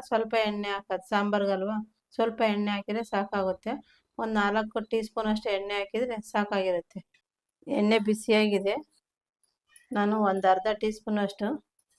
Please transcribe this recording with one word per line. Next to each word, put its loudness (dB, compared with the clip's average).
ಸ್ವಲ್ಪ 0
ಎಣ್ಣೆ -4
ಹಾಕೋದು -6
ಸಾಂಬಾರ್ಗಲ್ವಾ, 0
ಸ್ವಲ್ಪ 0
ಎಣ್ಣೆ 0
ಹಾಕಿದ್ರೆ -4
ಸಾಕಾಗುತ್ತೆ. -2
ಒಂದ್ -2
ನಾಲ್ಕು 0
ಟೀ 0
ಸ್ಪೂನ್ -4
ಅಷ್ಟು -4
ಎಣ್ಣೆ -4
ಹಾಕಿದ್ರೆ -4
ಸಾಕಾಗಿರುತ್ತೆ. -2
ಎಣ್ಣೆ 4
ಬಿಸಿಯಾಗಿದೆ, 2
ನಾನು 2
ಒಂದ್ 2
ಅರ್ಧ 0
ಟೀ 0
ಸ್ಪೂನ್ -2
ಅಷ್ಟು -4